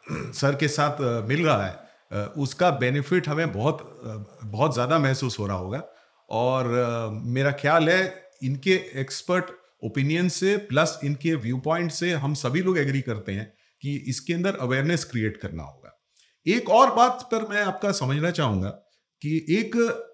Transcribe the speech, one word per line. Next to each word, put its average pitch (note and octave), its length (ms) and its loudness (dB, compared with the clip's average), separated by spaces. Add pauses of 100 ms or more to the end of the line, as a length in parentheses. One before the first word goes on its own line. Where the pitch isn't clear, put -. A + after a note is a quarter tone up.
(100)
<clears throat> - 20 -8
सर C#3+ 440 -2
के D3 120 0
साथ, C#3 540 0
अ, G#2+ 40 -6
मिल D#3 200 0
रहा G#2 200 4
है, F2+ 60 -6
अ, - 640 -10
उसका D#3+ 340 2
बेनिफिट C#3 580 0
हमें D3+ 240 0
बहुत, B2+ 520 -4
अ, A2 420 -12
बहुत A#2+ 280 2
ज़्यादा B2 240 2
महसूस C3+ 400 0
हो G#2 80 -2
रहा G2 100 -2
होगा। F#2+ 280 -6 (460)
और, B2+ 360 2
अ, A#2 440 0 (120)
मेरा C3 300 0
ख्याल D#3 380 4
है F#3 400 0 (120)
इनके C3+ 580 0
एक्सपर्ट F3 440 -2 (400)
ओपिनियन D3 440 0
से F#3+ 280 2
प्लस D#3+ 480 0
इनके D3 300 -2
व्यू B2+ 240 -2
पॉइंट E3 320 -2
से F3 220 -2
हम C#3+ 220 -2
सभी C3+ 280 0
लोग F3+ 160 2
एग्री C#3 220 0
करते G#2 320 -6
हैं G#2 200 -6 (300)
कि C#3+ 140 -4
इसके C#3 380 -4
अंदर F#3 200 0
अवेयरनेस C3+ 500 0
क्रिएट A2 320 -4
करना D#2+ 260 -10
होगा। - 400 -20 (440)
एक G#3+ 240 0
और A#3+ 240 8
बात B3 400 4
पर G#3+ 140 -2
मैं G#3 140 0
आपका G3 300 -2
समझना D3 380 0
चाहूंगा G#2+ 380 0 (540)
कि D3+ 260 -2
एक A3+ 540 0 (120)